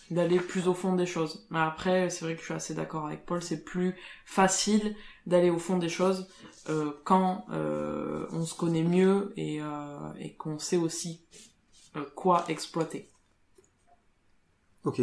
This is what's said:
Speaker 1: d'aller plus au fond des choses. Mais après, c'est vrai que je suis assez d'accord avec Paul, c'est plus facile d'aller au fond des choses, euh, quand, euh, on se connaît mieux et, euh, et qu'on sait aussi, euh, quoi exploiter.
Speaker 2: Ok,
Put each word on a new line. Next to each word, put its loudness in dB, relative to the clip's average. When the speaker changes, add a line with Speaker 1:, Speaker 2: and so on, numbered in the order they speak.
Speaker 1:
d'aller 4
plus -2
au 4
fond 0
des 2
choses. -4
Mais -2
après, 2
c'est -8
vrai -4
que -10
je -16
suis -4
assez -6
d'accord -6
avec -10
Paul, -4
c'est -6
plus -2
facile 2
d'aller 6
au 2
fond 0
des 0
choses, 0
euh, 0
quand, 4
euh, -4
on -2
se -8
connaît 0
mieux 4
et, -4
euh, -10
et -10
qu'on -8
sait -2
aussi, -2
euh, -6
quoi 4
exploiter. -4
Speaker 2:
Ok, -2